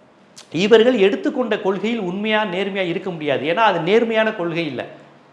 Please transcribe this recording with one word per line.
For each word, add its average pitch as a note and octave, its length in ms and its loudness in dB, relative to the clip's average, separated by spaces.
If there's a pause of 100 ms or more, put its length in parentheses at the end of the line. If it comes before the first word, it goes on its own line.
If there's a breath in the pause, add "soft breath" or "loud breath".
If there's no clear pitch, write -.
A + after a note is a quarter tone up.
(520)
இவர்கள் A3 460 4
எடுத்துக்கொண்ட A3 640 0
கொள்கையில் G3+ 400 -2
உண்மையா G#3 440 -2
நேர்மையா G3 440 -4
இருக்க E3+ 220 -6
முடியாது. C#3+ 380 -4
ஏன்னா F#3 160 0
அது G3 160 2
நேர்மையான A3 520 2
கொள்கை E3+ 340 -4
இல்ல. B2 200 -6 (480)